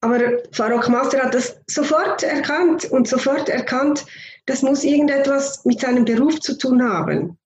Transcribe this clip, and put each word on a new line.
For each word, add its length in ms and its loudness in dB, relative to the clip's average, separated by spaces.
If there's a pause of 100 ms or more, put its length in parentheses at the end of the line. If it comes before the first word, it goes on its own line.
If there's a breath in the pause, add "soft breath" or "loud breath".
Aber 180 2 (320)
Farok 380 -2
Master 340 2
hat 100 -2
das 340 -4
sofort 560 0
erkannt 600 0
und 220 2
sofort 400 0
erkannt, 580 -2 (420 loud breath)
das 140 -4
muss 220 0
irgendetwas 800 0
mit 160 2
seinem 240 2
Beruf 380 2
zu 160 -6
tun 260 2
haben. 640 -2